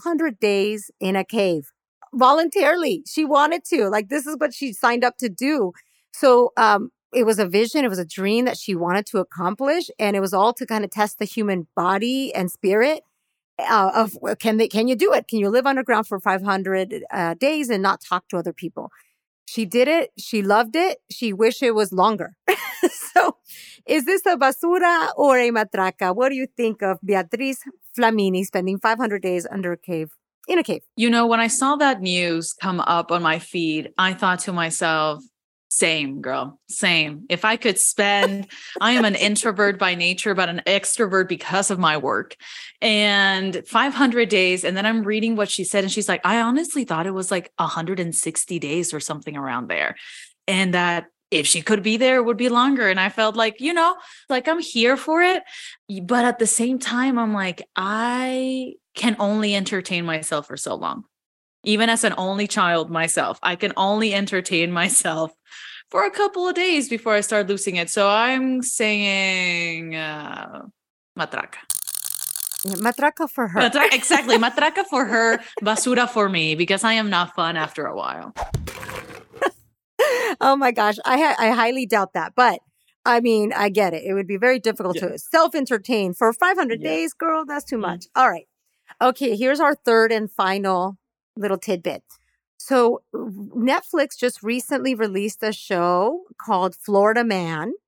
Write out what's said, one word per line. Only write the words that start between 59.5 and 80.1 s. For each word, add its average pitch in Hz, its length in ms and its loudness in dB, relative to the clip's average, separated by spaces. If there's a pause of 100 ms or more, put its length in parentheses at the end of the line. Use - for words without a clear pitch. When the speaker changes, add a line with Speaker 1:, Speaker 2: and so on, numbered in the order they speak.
Speaker 2:
entertain 185 520 -4
myself 156 400 -4
for 139 100 -14
so - 180 -8
long. - 300 -6 (600)
Even 214 260 2
as 226 140 0
an 185 120 0
only 196 300 -2
child 170 440 0
myself, 160 520 -2
I 175 140 -2
can 202 200 -4
only 202 380 0
entertain 185 580 -2
myself 170 600 0 (580)
for 381 160 2
a 392 40 -2
couple 392 380 -2
of 359 60 -2
days 349 340 0
before 220 260 -2
I 208 60 4
start 208 260 0
losing 196 300 -4
it. 170 140 -2
So 202 180 2
I'm 254 540 2
saying, 185 1300 -2
uh, 151 680 -10 (560)
matraca. - 420 -8 (1040)
Speaker 1:
Yeah, 190 120 -4
matraca 269 540 -2
for 240 180 -4
her. 175 120 -2
Speaker 2:
Matra-, 277 320 2
exactly. 269 460 2
Speaker 1:
<laughs> 233 80 2
Speaker 2:
Matraca 311 400 0
for 269 180 0
her, 226 360 2 (220)
basura 240 460 2
for 214 220 0
me, 160 240 0
because 175 300 0
I 220 100 2
am 214 160 0
not 175 240 0
fun 170 240 -2
after 156 260 -6
a - 100 -6
while. 76 440 -8
Speaker 1:
<laughs> - 60 -6 (2000)